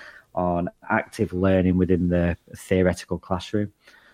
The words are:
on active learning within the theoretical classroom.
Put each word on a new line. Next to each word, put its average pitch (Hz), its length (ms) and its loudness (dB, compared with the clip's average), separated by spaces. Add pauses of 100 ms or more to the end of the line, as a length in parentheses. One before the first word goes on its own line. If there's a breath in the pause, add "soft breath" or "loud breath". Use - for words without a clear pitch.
(360 loud breath)
on 87 320 -2 (220)
active 107 420 -2
learning 92 460 2
within 90 320 2
the 87 260 2 (200)
theoretical 90 640 0
classroom. 101 520 -4 (420 soft breath)